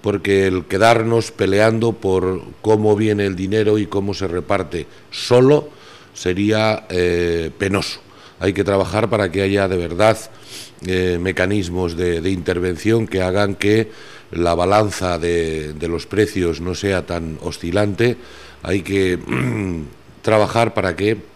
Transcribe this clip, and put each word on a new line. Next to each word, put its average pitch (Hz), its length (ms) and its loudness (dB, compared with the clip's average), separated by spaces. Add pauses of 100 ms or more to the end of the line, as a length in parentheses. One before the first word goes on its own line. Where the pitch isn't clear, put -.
porque 98 440 2
el 92 200 -2
quedarnos 113 640 2
peleando 110 600 2
por 92 500 0 (180)
cómo 107 340 4
viene 104 300 0
el 95 100 -2
dinero 104 440 0
y 98 80 -2
cómo 98 260 -2
se 95 140 -4
reparte 87 580 -4 (240)
solo 131 600 4 (440)
sería, 107 760 0
eh, 87 680 0
penoso. 98 440 -2 (380)
Hay 95 140 0
que 98 100 -2
trabajar 98 460 0
para 101 220 0
que 95 100 -2
haya 98 260 0
de 92 100 -2
verdad, 90 400 2 (680)
eh, 92 340 0
mecanismos 90 760 -2
de, 87 240 -2
de 92 80 -2
intervención 92 760 -2
que 92 160 -2
hagan 98 320 0
que 104 340 2 (400)
la 85 240 0
balanza 92 640 2
de, 80 560 -2
de 76 140 -8
los 82 180 -4
precios 92 560 0
no 90 140 -4
sea 92 320 -2
tan 85 340 -6
oscilante. 101 760 -2 (440)
Hay 92 220 -2
que 92 340 0 (540)
<clears throat> - 500 -12
trabajar 110 540 2
para 92 200 0
que 104 220 0 (180)